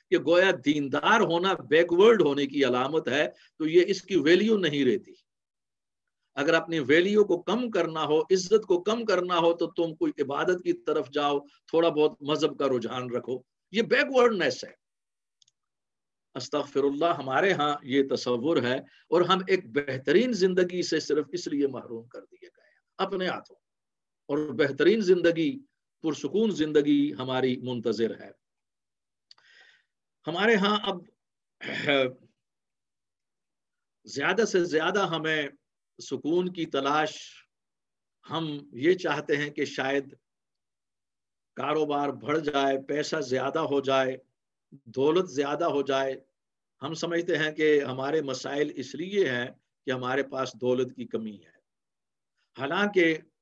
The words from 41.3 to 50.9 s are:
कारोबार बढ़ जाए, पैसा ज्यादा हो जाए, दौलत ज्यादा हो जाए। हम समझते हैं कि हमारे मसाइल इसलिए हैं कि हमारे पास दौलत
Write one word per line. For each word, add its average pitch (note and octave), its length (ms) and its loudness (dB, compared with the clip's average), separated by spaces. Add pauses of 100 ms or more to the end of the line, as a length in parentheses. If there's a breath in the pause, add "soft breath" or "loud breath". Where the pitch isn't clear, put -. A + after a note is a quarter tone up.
कारोबार C#3+ 560 -2
बढ़ D3 260 -4
जाए, C#3 380 0
पैसा C#3+ 440 -4
ज्यादा C3 400 -2
हो C#3+ 200 -2
जाए, C3 400 0 (680)
दौलत D#3 420 0
ज्यादा C#3+ 360 -2
हो C#3 160 0
जाए। C3+ 400 -2 (600)
हम D#3 120 -8
समझते E3+ 420 -2
हैं D#3 180 -2
कि D3+ 240 4
हमारे C3+ 440 -2
मसाइल C#3 480 -4
इसलिए E3+ 580 -4
हैं B2 240 -4 (320)
कि C3+ 60 -6
हमारे B2+ 320 -2
पास C3 340 -6
दौलत B2+ 400 -2